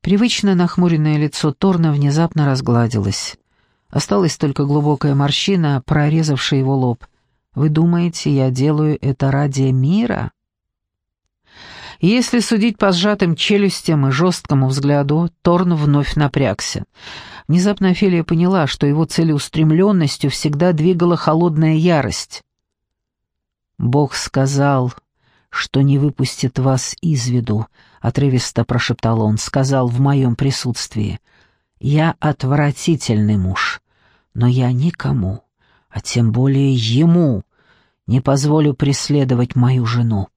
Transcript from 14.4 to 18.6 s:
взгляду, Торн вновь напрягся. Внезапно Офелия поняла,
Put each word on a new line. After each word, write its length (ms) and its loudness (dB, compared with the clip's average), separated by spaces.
взгляду, 640 0
Торн 320 2
вновь 420 0
напрягся. 720 -2
Внезапно 420 2
Офелия 340 2
поняла, 440 2